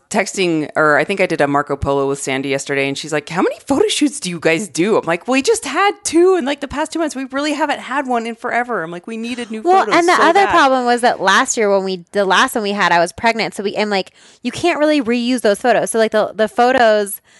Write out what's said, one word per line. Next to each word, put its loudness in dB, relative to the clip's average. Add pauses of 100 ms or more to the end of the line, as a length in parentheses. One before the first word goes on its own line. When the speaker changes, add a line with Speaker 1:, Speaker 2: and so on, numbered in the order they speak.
Speaker 1:
texting, -2
or 4
I 2
think -2
I 2
did -2
a 2
Marco -2
Polo 0
with -4
Sandy -2
yesterday, -2
and -4
she's -8
like, -4
"How -2
many -2
photo 0
shoots -2
do -8
you -8
guys 0
do?" 0
I'm -2
like, -4
"We 0
just 0
had 0 (120)
two 4
in, 0
like, -4
the -8
past -6
two -6
months. -4
We -8
really -4
haven't -2
had -6
one -2
in -8
forever." -4
I'm -8
like, -12
"We -10
needed -8
new -8
Speaker 2:
Well, 4
Speaker 1:
photos -2
Speaker 2:
and 4
the 4
Speaker 1:
so 2
Speaker 2:
other 4
Speaker 1:
bad." 0
Speaker 2:
problem 4
was 2
that 2
last 2
year 2
when 2
we, -6 (100)
the 0
last 2
one -2
we -4
had, 0
I 4
was 2
pregnant. -2
So -8
we, -4
and, -2
like, -2 (300)
you -6
can't -2
really 2
reuse -2
those 2
photos. 2
So, 0
like, 2
the, 0
the 0
photos, 2 (180)